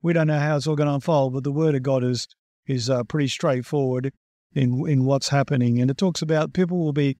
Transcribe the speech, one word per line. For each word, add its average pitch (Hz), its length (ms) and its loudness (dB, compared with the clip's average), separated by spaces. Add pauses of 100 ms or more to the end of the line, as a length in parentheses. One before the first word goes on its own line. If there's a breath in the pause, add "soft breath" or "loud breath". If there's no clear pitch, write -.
We 170 140 0
don't 160 140 2
know 151 120 0
how 151 160 0
it's 139 100 -2
all 156 100 0
gonna 147 180 0
unfold, 135 400 0
but 135 100 -4
the 139 80 -2
word 156 220 2
of 131 80 -2
God 131 200 0
is, 123 240 -2 (400)
is, 123 220 -2
uh, 127 160 0
pretty 143 240 -2
straightforward 131 880 -2 (400)
in, 131 340 0
in 135 160 2
what's 135 240 0
happening. 123 500 2
And 127 120 2
it 139 80 -4
talks 185 240 -2
about 156 320 0
people 180 240 0
will 156 160 -2
be 143 260 0